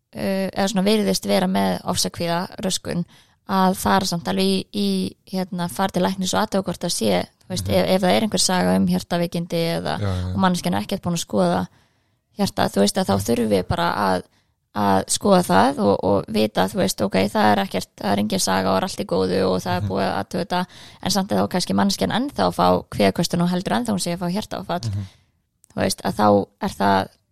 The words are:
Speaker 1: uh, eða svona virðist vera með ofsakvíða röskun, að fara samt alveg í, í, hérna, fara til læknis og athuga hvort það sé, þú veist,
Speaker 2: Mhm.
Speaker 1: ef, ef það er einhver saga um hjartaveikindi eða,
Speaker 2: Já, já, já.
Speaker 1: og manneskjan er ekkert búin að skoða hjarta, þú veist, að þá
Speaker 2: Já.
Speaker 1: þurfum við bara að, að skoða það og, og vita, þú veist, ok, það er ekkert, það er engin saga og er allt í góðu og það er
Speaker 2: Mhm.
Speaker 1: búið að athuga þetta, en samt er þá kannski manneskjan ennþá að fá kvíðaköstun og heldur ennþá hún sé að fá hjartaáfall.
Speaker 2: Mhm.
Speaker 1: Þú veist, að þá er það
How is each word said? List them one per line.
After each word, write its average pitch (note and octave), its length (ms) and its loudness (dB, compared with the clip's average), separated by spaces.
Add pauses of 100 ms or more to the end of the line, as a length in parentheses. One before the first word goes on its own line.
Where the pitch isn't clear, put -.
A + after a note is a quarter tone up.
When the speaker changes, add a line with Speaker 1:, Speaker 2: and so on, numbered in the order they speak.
(160)
Speaker 1:
uh, G3 320 -2
eða G3 240 -2
svona F#3+ 160 2
virðist G3+ 400 2
vera G3 180 2
með F#3+ 380 0
ofsakvíða F3 560 -2 (220)
röskun, F3 420 -2 (440)
að F#3+ 280 4
fara G3 320 2
samt E3+ 180 -6
alveg F#3+ 220 0
í, F#3+ 120 2 (120)
í, G3+ 140 -2 (440)
hérna, F3+ 400 -4
fara G3 220 -2
til F3+ 100 0
læknis F#3+ 320 -2
og F#3+ 60 2
athuga G3 240 0
hvort F3 160 -6
það F3 160 -2
sé, G3 240 0 (240)
þú - 80 -12
veist, - 160 -6
Speaker 2:
Mhm. G3+ 80 0
Speaker 1:
ef, F3+ 140 2
ef F#3 120 4
það F3+ 140 4
er A3 80 2
einhver - 160 0
saga F3+ 360 2
um F#3+ 120 2
hjartaveikindi F3 720 -2 (160)
eða, F3 240 -4
Speaker 2:
Já, - 80 -2
já, F#3 80 0
já. F#3 160 -4
Speaker 1:
og F#3+ 80 -2
manneskjan F3+ 340 2
er G3+ 80 0
ekkert G3+ 200 -6
búin F3 120 -2
að E3+ 120 -4
skoða F#3 340 2 (760)
hjarta, F#3+ 300 0
þú G3 140 0
veist, G#3 160 2
að F#3+ 80 0
þá G3 100 2
Speaker 2:
Já. G3 80 -2
Speaker 1:
þurfum A#3 240 0
við G3 200 2
bara E3+ 180 0 (100)
að, F#3 260 0 (520)
að F#3+ 340 2
skoða F#3+ 360 4
það A3 340 4
og, - 260 2
og - 240 0
vita, F#3 400 0
þú G#3 80 -10
veist, F#3+ 240 0
ok, G3+ 140 -2 (160)
það G#3 220 2
er G3 100 2
ekkert, - 340 -6
það G#3 160 -4
er G3+ 60 0
engin G#3 220 0
saga F#3+ 320 0
og - 40 2
er F#3 60 0
allt F#3 180 -6
í G3+ 60 -6
góðu F#3 400 0
og F#3 160 0
það F3+ 140 -2
er F3+ 40 -2
Speaker 2:
Mhm. G3 80 -2
Speaker 1:
búið F#3+ 200 -2
að F3 100 -2
athuga F#3 260 -4
þetta, F3+ 220 -2 (360)
en F#3+ 80 -2
samt G3 220 0
er G3+ 60 2
þá G3 100 2
kannski F#3 260 -2
manneskjan G3 380 0
ennþá G#3 360 0
að F3 100 -6
fá F3 80 4 (240)
kvíðaköstun F#3 520 0
og F3 60 2
heldur F3+ 240 -2
ennþá A3+ 220 -2
hún F3+ 80 -2
sé F3 100 -4
að F3 60 -6
fá F3+ 140 -4
hjartaáfall. F3+ 580 -6
Speaker 2:
Mhm. G2 160 -4 (720)
Speaker 1:
Þú - 40 -4
veist, F#3+ 220 -2
að F#3+ 120 -4
þá - 320 4 (160)
er G#3 60 -2
það G3 400 0 (240)